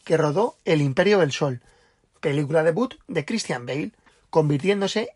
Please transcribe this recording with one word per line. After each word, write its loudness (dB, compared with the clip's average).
que 0
rodó 0
El 2
Imperio 2
del 2
Sol, -4
película 0
debut 0
de -6
Christian -6
Bale, -6
convirtiéndose 0